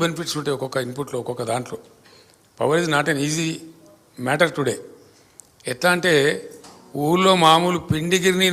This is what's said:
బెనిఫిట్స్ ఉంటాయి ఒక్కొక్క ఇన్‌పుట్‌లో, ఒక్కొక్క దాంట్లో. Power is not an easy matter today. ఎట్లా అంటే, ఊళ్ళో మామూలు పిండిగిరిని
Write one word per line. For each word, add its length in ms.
బెనిఫిట్స్ 360
ఉంటాయి 200
ఒక్కొక్క 280
ఇన్‌పుట్‌లో, 380
ఒక్కొక్క 260
దాంట్లో. 280
Power 240
is 100
not 200
an 120
easy 240
matter 200
today. 200
ఎట్లా 240
అంటే, 180
ఊళ్ళో 260
మామూలు 320
పిండిగిరిని 600